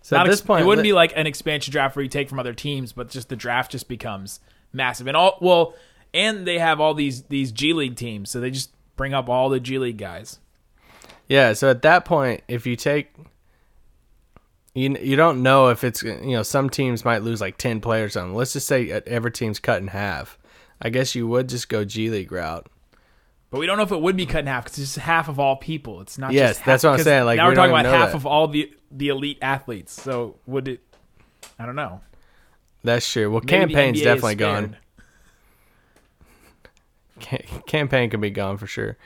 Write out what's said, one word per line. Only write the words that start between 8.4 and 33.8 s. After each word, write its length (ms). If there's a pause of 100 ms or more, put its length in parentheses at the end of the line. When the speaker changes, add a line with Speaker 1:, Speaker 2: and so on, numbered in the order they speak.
Speaker 2:
just 200 (240)
bring 180
up 160
all 200
the 100
G 180
League 200
guys. 420 (880)
Speaker 1:
Yeah, 260
so 160
at 120
that 240
point, 420
if 180
you 100
take, 380 (1600)
you, 280
you 140
don't 280
know 260
if 140
it's, 200
you 280
know, 120
some 260
teams 340
might 200
lose, 180
like, 160
ten 240
players 300
or 80
something. 160
Let's 180
just 140
say 160
e-, 80
every 400
team's 280
cut 220
in 60
half. 500 (440)
I 80
guess 260
you 120
would 220
just 200
go 140
G 260
League 220
route. 360 (840)
Speaker 2:
But 80
we 80
don't 100
know 60
if 80
it 100
would 160
be 80
cut 140
in 80
half 180
'cause 140
it's 160
half 340
of 100
all 160
people. 460
It's 160
not 160
Speaker 1:
Yes, 160
Speaker 2:
just 120
half, 40
Speaker 1:
that's 180
what 60
I'm 80
Speaker 2:
'cause 80
Speaker 1:
saying. 200
Like, 120
Speaker 2:
now 80
Speaker 1:
we 60
Speaker 2:
we're 40
talking 160
Speaker 1:
don't 100
Speaker 2:
about 100
Speaker 1:
know 80
Speaker 2:
half 140
Speaker 1:
that. 40
Speaker 2:
of 80
all 220
the, 260 (180)
the 180
elite 340
athletes. 500
So 440 (100)
would 200
it, 140 (800)
I 80
don't 80
know. 260 (840)
Speaker 1:
That's 260
true. 220
Well, 140
Speaker 2:
Maybe 200
the 100
Speaker 1:
Campaign's 20
Speaker 2:
N 160